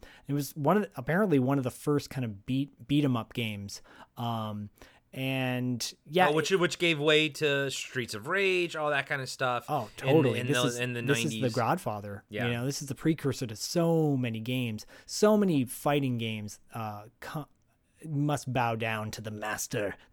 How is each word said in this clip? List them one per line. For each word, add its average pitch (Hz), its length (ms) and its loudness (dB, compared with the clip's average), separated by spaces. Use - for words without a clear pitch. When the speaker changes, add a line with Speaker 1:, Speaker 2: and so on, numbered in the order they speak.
Speaker 1:
it 139 60 -2
was 143 240 -2
one 151 180 4
of 208 80 4
the, 190 140 -8
apparently 156 420 2
one 131 180 4
of 131 60 0
the 120 80 -2
first - 380 0
kind 127 160 -4
of 101 200 -8
beat, 135 400 -4
beat 143 200 2
'em 127 100 2
up 110 180 -4
games. 104 480 -6
Um, 107 520 -4
and 127 800 -2
yeah, 175 200 4
Speaker 2:
Oh, 151 40 2
which, 156 180 0
Speaker 1:
it 190 80 4
Speaker 2:
which 175 200 0
gave 165 200 2
way 151 300 4
to 139 400 0
Streets 123 460 -6
of 107 120 -10
Rage, 180 480 0
all 151 140 -2
that 139 180 0
kind 143 140 -4
of 123 80 -8
stuff 123 400 -2
Speaker 1:
Oh, 135 180 -2
Speaker 2:
in, 135 60 -4
Speaker 1:
totally. 135 320 6
Speaker 2:
in 123 80 -2
Speaker 1:
This 127 140 2
Speaker 2:
the, 123 60 4
Speaker 1:
is, 120 120 -2
Speaker 2:
in 123 140 -2
the 120 100 -4
Speaker 1:
this 120 160 2
is 113 120 0
the 110 100 -4
Speaker 2:
nineties. 117 140 0
Speaker 1:
Godfather. 107 760 -2
Speaker 2:
Yeah. 104 180 -2
Speaker 1:
You 120 60 0
know, 120 120 -4
this 139 160 -4
is 143 60 -10
the 131 80 -6
precursor 147 520 -2
to 113 80 -8
so 160 640 2
many 113 220 -2
games, 117 460 -4
so 214 320 4
many 165 280 4
fighting 139 520 0
games. 110 420 -6
Uh, 107 300 -8
co-, - 260 -8
must 143 420 0
bow 117 240 2
down 110 360 -2
to 113 100 -8
the 110 100 -8
master, 104 640 -4